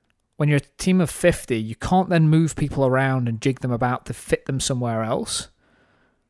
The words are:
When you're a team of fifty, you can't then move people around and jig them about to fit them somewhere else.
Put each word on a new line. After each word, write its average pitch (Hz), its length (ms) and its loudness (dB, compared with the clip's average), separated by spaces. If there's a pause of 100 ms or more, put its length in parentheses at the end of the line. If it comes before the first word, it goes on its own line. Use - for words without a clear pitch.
(380)
When 147 120 0
you're 147 100 4
a - 180 -12
team 185 240 2
of 156 80 0
fifty, 143 500 0
you 110 160 -6
can't 185 340 0
then 160 200 4
move 160 260 2
people 139 300 0
around 131 420 0
and 113 140 -4
jig 131 200 0
them 127 100 -2
about 123 340 -2
to - 80 -10
fit - 320 -2
them 135 140 -4
somewhere 120 440 -2
else. 131 440 -6 (840)